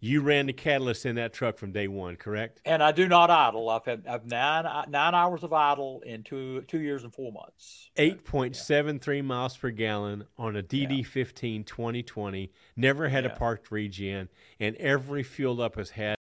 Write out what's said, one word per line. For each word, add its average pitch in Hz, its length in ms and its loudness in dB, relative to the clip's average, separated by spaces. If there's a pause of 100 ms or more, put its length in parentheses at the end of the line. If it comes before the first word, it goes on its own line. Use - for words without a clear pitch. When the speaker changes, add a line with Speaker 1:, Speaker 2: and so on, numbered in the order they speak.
Speaker 1:
you 135 200 2
ran 143 260 4
the 135 60 -2
catalyst 131 520 0
in 120 120 -2
that 117 160 -4
truck 117 260 -4
from 98 140 -8
day 101 160 -2
one, 92 260 -6
correct? 107 500 -6
Speaker 2:
And 151 200 4
I 156 80 6
do 180 160 4
not 175 240 8
idle. 113 360 4
I've 113 160 0
had, 117 240 -6
I've 120 180 -6
nine, 139 380 0 (240)
nine 147 240 2
hours 175 300 2
of 160 100 -4
idle 143 540 2
in 113 160 -12
two, 131 460 -8
two 165 100 -4
years 143 240 -4
and 117 100 -16
four 123 200 -10
months. - 640 -20
Speaker 1:
Eight 156 280 2
point 131 300 0
seven 147 460 0
three 143 220 -2
miles 127 340 -2
per 127 140 -4
gallon 104 540 -2 (140)
on 113 160 -4
a 104 60 -2
Speaker 2:
Yeah. - 80 -6
Speaker 1:
D 139 180 0
D 135 160 -2
fifteen 117 640 -4
twenty 117 400 -6
twenty. 98 480 -8 (240)
Never 139 320 2
had 131 180 2
a - 20 -2
Speaker 2:
Yeah. 110 60 -6
Speaker 1:
parked 117 380 -4
regen, 98 560 -6 (320)
and 110 160 -2
every 139 480 0
fuel 127 360 -2
up 113 140 -2
has 101 160 -8
had 107 240 -4 (140)